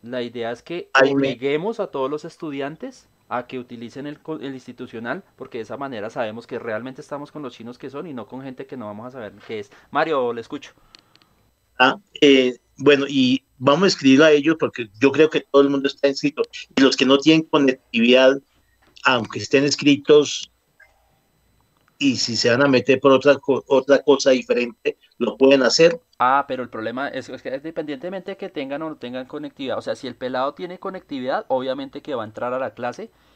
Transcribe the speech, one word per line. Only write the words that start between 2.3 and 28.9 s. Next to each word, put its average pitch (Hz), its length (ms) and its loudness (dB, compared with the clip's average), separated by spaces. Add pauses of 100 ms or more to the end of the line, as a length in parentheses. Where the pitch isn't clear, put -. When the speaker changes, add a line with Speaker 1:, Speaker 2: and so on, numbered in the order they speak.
Speaker 1:
a 123 180 -6
que 131 100 -12
utilicen 120 480 -14
el 147 140 -14
co-, 156 160 -10
el 135 180 -10
institucional, 123 720 -12 (140)
porque 120 220 -12
de 110 40 -8
esa 110 140 -12
manera 123 320 -10
sabemos 117 360 -8
que 120 140 -10
realmente 117 400 -8
estamos 143 320 -14
con 151 100 -16
los 123 120 -12
chinos 120 240 -18
que 139 120 -14
son 143 160 -12
y 156 80 -14
no 113 140 -12
con 131 140 -16
gente 135 240 -14
que 143 100 -16
no 120 120 -12
vamos 107 200 -14
a 127 40 -16
saber 113 200 -14 (160)
qué 110 120 -8
es. 101 120 -14 (200)
Mario, 139 420 0
le 117 80 -8
escucho. - 300 -14 (1080)
Speaker 2:
Ah, 156 160 4 (240)
eh, 131 380 6 (180)
bueno, 139 320 4
y 135 360 0 (160)
vamos 143 240 2
a 196 40 4
escribirlo 135 380 6
a 156 60 8
ellos 151 280 2
porque 117 300 -6 (100)
yo 139 140 4
creo 156 160 4
que 147 200 -4
todo 139 120 6
el 139 80 4
mundo 139 180 0
está 143 220 0
inscrito. 143 320 -4 (340)
Y 135 60 4
los 131 160 4
que 135 80 2
no 135 120 4
tienen 156 260 4
conectividad, 131 920 2 (680)
aunque 120 340 -2
estén 135 240 2
inscritos, 143 880 2 (1500)
y 135 200 0
si 117 180 -4
se 117 140 0
van 120 120 4
a 143 60 4
meter 131 320 2
por 139 140 4
otra 131 240 6
co-, - 300 -2
otra 135 320 2
cosa 139 320 4
diferente, 120 680 -2 (200)
lo 117 200 -4
pueden 135 260 6
hacer. 123 380 4 (180)
Speaker 1:
Ah, 131 280 2
pero 127 160 -8
el 117 60 -12
problema 117 380 -8
es, 131 220 -10
es 131 120 -14
que 131 140 -8
independientemente 160 760 -10
de 190 60 -12
que 196 120 -12
tengan 139 320 -8
o 311 80 -8
no - 80 -14